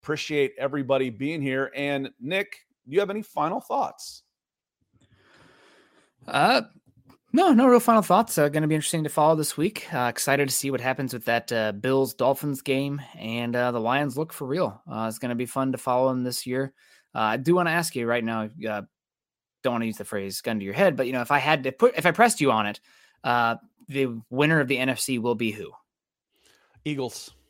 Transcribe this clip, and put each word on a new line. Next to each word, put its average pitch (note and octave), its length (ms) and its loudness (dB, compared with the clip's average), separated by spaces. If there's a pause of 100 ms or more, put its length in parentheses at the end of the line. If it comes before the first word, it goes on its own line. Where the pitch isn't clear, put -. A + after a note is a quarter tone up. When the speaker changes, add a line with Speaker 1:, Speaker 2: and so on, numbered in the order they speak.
Speaker 1:
Appreciate D3 560 -2
everybody C3+ 500 0
being C#3 320 -6
here. C3+ 340 -2
And C#3 440 -4
Nick, F#3 380 -6 (300)
do C3+ 60 -12
you F3 60 4
have G3 100 -2
any G#3 140 -8
final D#3+ 360 -4
thoughts? - 640 -8 (2000)
Speaker 2:
Uh, F#3+ 340 4 (720)
no, E4+ 180 6
no B3+ 160 8
real B3 120 8
final A3 240 4
thoughts. G3+ 340 2
Uh, D3 100 4
gonna D3+ 200 0
be D#3 80 2
interesting D#3 280 -2
to D3+ 60 -2
follow D#3 260 4
this D3+ 220 -4
week. - 340 -4
Uh, B2 160 0
excited C#3 400 0
to B2+ 80 -4
see C#3 160 -4
what B2+ 80 -2
happens B2+ 340 -4
with A#2+ 120 -10
that, A#2 260 0
uh, A2 220 0
Bills-Dolphins C3+ 880 0
game, C#3 400 -2 (160)
and, A#2 380 -6
uh, B2 160 0
the A#2+ 100 -2
Lions C3 360 -2
look D#3+ 140 -6
for - 140 -10
real. C3 440 -4
Uh, A2+ 200 -4
it's A2 100 -10
gonna B2 160 -4
be B2 100 -4
fun C3 260 -2
to C3 60 -4
follow C3 320 0
them B2+ 140 -2
this B2 220 -6
year. C3 280 -4 (400)
Uh, - 60 -6
I A2 180 0
do C#3+ 180 2
wanna E3+ 160 2
ask E3 240 -2
you A#2 120 -2
right A#2+ 160 0
now, A2+ 260 -4 (200)
uh, G#2 140 -4 (800)
don't B2 100 0
wanna A#2 120 -2
use A2 120 -6
the G2 80 -12
phrase G2 360 -6
"gun A2 180 -4
to G2 60 -6
your G2 100 -6
head," E3+ 200 4
but, B2+ 120 -2
you B2+ 40 -6
know, B2+ 100 -2
if A#2+ 100 -2
I C#3+ 80 4
had C#3+ 240 2
to C3 80 -2
put, - 260 2
if D#3+ 80 -2
I F3 60 6
pressed A3 280 4
you C#3 120 4
on G#2+ 160 2
it, G#2 120 -6 (440)
uh, A#2+ 320 2 (340)
the C3 400 -2
winner D3+ 320 4
of C3 60 2
the C3 100 0
N B2+ 120 0
F B2 100 -2
C B2+ 200 -2
will A#2 160 0
be A2+ 160 -2
who? G2+ 200 -12 (1120)
Speaker 1:
Eagles. C3+ 460 -6 (180)